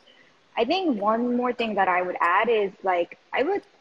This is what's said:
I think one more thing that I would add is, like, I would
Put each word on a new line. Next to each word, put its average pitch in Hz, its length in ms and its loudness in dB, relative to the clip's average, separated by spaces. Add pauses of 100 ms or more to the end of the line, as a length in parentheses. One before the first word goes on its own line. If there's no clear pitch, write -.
(560)
I 226 80 0
think 302 360 0
one 233 360 0
more 247 160 -2
thing 226 240 -4
that 190 120 2
I 180 140 2
would 180 180 -4
add 185 280 2
is, 208 240 2 (100)
like, 180 360 -2 (140)
I 233 100 -2
would 381 200 -2 (180)